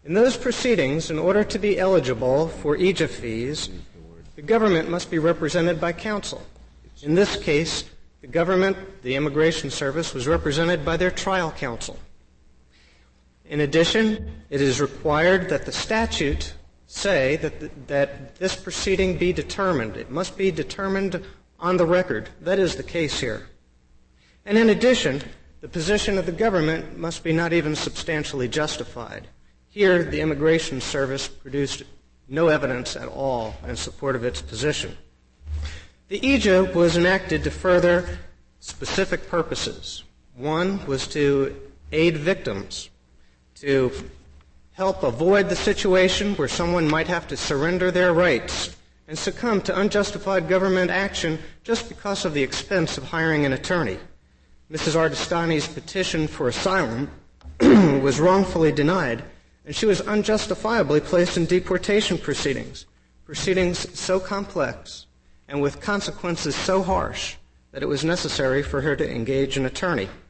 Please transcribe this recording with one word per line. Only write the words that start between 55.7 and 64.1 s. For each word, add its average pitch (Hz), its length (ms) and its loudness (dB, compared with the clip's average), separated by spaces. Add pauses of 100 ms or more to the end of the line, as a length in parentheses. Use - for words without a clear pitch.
for 147 200 -4
asylum 143 640 0 (260)
<clears throat> - 240 -18
was 143 600 8
wrongfully 180 520 6
denied, 143 520 2 (420)
and 147 100 -10
she 220 120 2
was 180 140 4
unjustifiably 208 1000 0
placed 180 360 2
in 170 100 2
deportation 180 720 0
proceedings, 127 680 -4 (400)
proceedings 180 760 -2
so 190 200 0